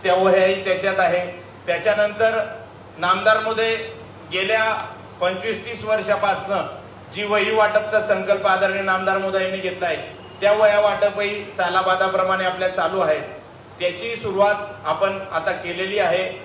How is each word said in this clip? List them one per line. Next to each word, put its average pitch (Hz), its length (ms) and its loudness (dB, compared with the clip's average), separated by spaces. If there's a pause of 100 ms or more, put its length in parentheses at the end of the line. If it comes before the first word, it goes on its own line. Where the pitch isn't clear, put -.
त्या 185 100 4
वह्याही 190 500 4
त्याच्यात 190 360 0
आहे. 180 260 2 (420)
त्याच्यानंतर 214 720 2 (580)
नामदार 190 420 4
महोदय 226 360 0 (580)
गेल्या 208 300 0 (580)
पंचवीस 190 440 -4
तीस 226 180 -12
वर्षापासनं 202 800 0 (540)
जी 202 80 -6
वही 208 320 2
वाटपचा 214 460 2
संकल्प 190 460 0
आदरणीय 190 340 2
नामदार 190 360 0
महोदयांनी 190 400 -2
घेतला 185 300 -4
आहे, 156 100 -2 (440)
त्या 202 100 6
वह्या 208 280 6
वाटपही 202 640 0 (140)
सालाबादाप्रमाणे 185 880 2
आपल्या 185 240 -2
चालू 185 300 -2
आहे. 156 200 0 (600)
त्याची 190 360 -4
सुरुवात 208 400 2 (300)
आपण 196 320 0 (140)
आता 165 200 -2
केलेली 185 480 -4
आहे. 185 280 0 (180)